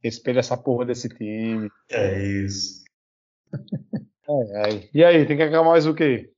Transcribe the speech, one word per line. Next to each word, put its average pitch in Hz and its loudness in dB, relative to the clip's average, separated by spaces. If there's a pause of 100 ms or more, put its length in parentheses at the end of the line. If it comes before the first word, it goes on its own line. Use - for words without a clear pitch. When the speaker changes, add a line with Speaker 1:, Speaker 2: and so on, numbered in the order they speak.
Speaker 1:
Espelha 123 -2
essa 123 -2
porra 123 -2
desse 120 -6
time. 110 -6 (180)
Speaker 2:
É 98 -2
isso. 98 -6 (1500)
Speaker 1:
É, 104 -2
é. 101 -12
E 147 6
aí, 165 8
tem 147 -2
que 160 2
acabar 160 2
mais 165 4
o 160 0
quê? 143 0